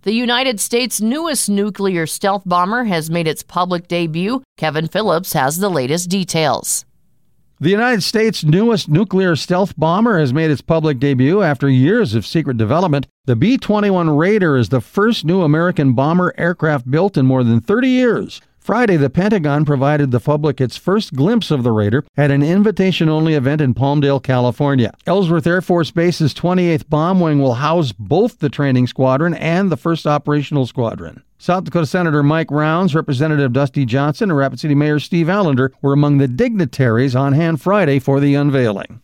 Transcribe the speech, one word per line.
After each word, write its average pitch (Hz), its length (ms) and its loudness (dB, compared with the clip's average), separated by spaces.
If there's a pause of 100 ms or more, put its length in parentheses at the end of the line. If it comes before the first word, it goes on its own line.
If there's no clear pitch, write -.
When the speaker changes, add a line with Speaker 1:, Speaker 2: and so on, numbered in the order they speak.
Speaker 1:
The 196 120 -2
United 240 460 0
States' 240 420 -2
newest 277 480 -2
nuclear 196 560 -2
stealth 196 400 -4
bomber 185 380 0
has 165 260 -2
made 165 180 -2
its 147 140 -4
public 180 460 -4
debut. 175 560 -4 (120)
Kevin 160 320 -2
Phillips 185 460 -2
has 147 240 0
the 202 100 -2
latest 170 440 -2
details. 165 720 -2 (760)
Speaker 2:
The 156 120 2
United 226 320 0
States' 220 400 -2
newest 185 440 2
nuclear 185 480 2
stealth 180 440 -2
bomber 180 400 2
has 143 120 0
made 156 200 0
its 139 100 -2
public 156 380 0
debut 139 420 2
after 147 260 0
years 139 460 2
of 110 100 0
secret 139 340 -2
development. 143 500 0 (180)
The 123 100 2
B 196 220 2
twenty-one 190 580 0
Raider 175 420 2
is 110 120 0
the 131 100 0
first 208 460 -2
new 180 160 2
American 156 520 2
bomber 160 440 0
aircraft 151 540 -2
built 180 260 0
in 135 80 2
more 131 180 2
than 117 160 2
thirty 240 300 0
years. 247 520 0 (180)
Friday, 208 380 0
the 139 140 2
Pentagon 165 520 0
provided 143 460 0
the 123 100 0
public 147 400 -2
its 127 160 -2
first 196 380 -2
glimpse 170 380 0
of 143 100 0
the 120 100 2
Raider 107 320 2 (140)
at 143 140 2
an 139 100 2
invitation-only 165 960 2
event 143 260 0
in 127 140 2
Palmdale, 139 480 0
California. 123 680 0 (140)
Ellsworth 175 400 0
Air 175 160 0
Force 175 300 0
Base's 165 420 0
twenty-eighth 175 560 -2
Bomb 165 300 0
Wing 156 200 2
will 135 140 2
house 147 380 0
both 139 480 -2
the 147 100 -2
training 127 380 0
squadron 135 480 0
and 175 360 -2
the 147 60 -2
first 165 300 -4
operational 147 580 -2
squadron. 98 560 -8 (160)
South 180 280 -2
Dakota 165 200 -2
Senator 160 380 0
Mike 156 260 0
Rounds, 156 460 0
Representative 147 580 0
Dusty 139 320 0
Johnson, 147 460 -2
and 151 80 0
Rapid 135 200 -2
City 151 140 -2
Mayor 151 260 2
Steve 165 300 -2
Allender 143 420 0 (120)
were 139 100 0
among 147 240 2
the 139 100 2
dignitaries 131 880 0
on 139 180 0
hand 165 280 0
Friday 175 380 2
for 139 200 0
the 143 140 2
unveiling. 131 720 -2